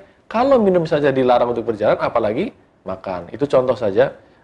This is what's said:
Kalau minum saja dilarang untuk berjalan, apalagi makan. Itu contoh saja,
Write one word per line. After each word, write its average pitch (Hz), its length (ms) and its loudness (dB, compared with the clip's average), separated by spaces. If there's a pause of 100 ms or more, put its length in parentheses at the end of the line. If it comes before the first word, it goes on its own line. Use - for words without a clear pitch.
(300)
Kalau 254 320 2
minum 180 240 2
saja 147 240 0
dilarang 123 400 2
untuk 117 240 -4
berjalan, 127 240 0
apalagi 117 560 -2 (320)
makan. 92 480 -10
Itu 139 160 -4
contoh 127 240 2
saja, 110 400 0 (300)